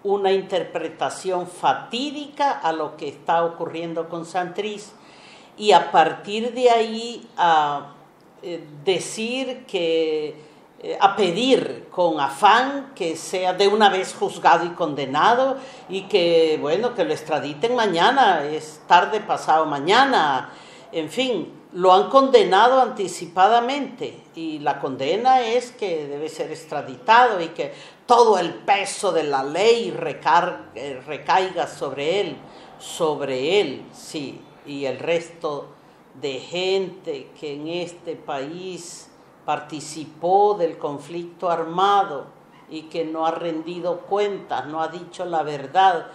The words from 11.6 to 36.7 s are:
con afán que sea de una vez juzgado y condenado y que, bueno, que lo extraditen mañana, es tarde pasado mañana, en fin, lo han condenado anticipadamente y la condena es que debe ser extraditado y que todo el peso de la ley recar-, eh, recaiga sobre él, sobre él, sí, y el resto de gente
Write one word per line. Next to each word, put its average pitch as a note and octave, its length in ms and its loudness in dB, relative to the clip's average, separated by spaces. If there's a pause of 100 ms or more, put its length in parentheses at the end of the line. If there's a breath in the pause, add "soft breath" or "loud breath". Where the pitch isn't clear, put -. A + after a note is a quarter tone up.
con E3 300 0
afán A#3+ 760 2
que E3 220 -6
sea F#3 380 -2
de G3 120 4
una G#3 220 4
vez F#3+ 260 -4
juzgado F3 520 2
y E3+ 40 -6
condenado E3+ 840 0 (320 loud breath)
y F#3+ 140 -6
que, E3+ 580 4
bueno, F#3 340 -2
que F3+ 100 0
lo D#3 100 -2
extraditen D3 600 -4
mañana, G3+ 720 2
es - 420 -10
tarde G3+ 340 4
pasado D#3+ 440 2
mañana, D#3 880 2 (400 loud breath)
en D#3 160 -6
fin, A#3 640 -4
lo F3+ 200 6
han G3+ 160 6
condenado A#3+ 720 6
anticipadamente G#3+ 1400 0 (140)
y D#3+ 240 -8
la D3 180 -2
condena E3+ 640 0
es A#3+ 320 -2
que E3 340 -6
debe C#3+ 220 -8
ser D#3 240 -8
extraditado F3+ 880 2
y E3 80 -4
que D3 240 -8 (340 loud breath)
todo A3+ 320 6
el E3+ 160 -2
peso - 560 -2
de D#3+ 140 0
la C#3 180 -2
ley F#3+ 480 2
recar-, D#3+ 840 0
eh, C3 280 -10
recaiga E3+ 600 -2
sobre D3 540 -4
él, D#3 160 -6 (420 loud breath)
sobre C#3+ 840 -2
él, C3 320 -4
sí, - 480 -12 (260)
y C#3+ 180 -8
el B2 160 -6
resto D#3+ 640 -6 (540 loud breath)
de C3+ 180 -6
gente F3+ 1040 -4